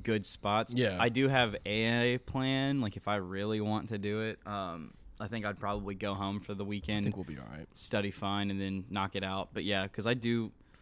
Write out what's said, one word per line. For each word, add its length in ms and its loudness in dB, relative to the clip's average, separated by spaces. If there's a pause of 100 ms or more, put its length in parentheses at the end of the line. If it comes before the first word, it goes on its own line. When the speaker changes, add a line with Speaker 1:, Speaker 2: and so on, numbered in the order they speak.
Speaker 1:
good 240 2
spots. 480 2
Speaker 2:
Yeah. 260 4
Speaker 1:
I 80 6
do 200 4
have 360 6
a 540 4
plan, 640 0
like, 160 0
if 120 -6
I 80 2
really 440 0
want 300 0
to 80 -2
do 240 -2
it. 240 -6
Um, 480 -6 (240)
I 100 -6
think 180 -4
I'd 120 -4
probably 360 -4
go 200 -2
home 260 -2
for 140 -8
the 100 -4
Speaker 2:
I 40 -4
Speaker 1:
weekend, 360 0
Speaker 2:
think 120 0
we'll 80 -6
be 140 -8
all 80 -12 (100)
right. 180 -12
Speaker 1:
study 360 0
fine, 400 0
and 100 -2
then 300 -2
knock 260 -2
it 80 -2
out. 300 -4
But 100 -4
yeah, 240 0
'cause 180 -6
I 80 4
do, 380 0 (300)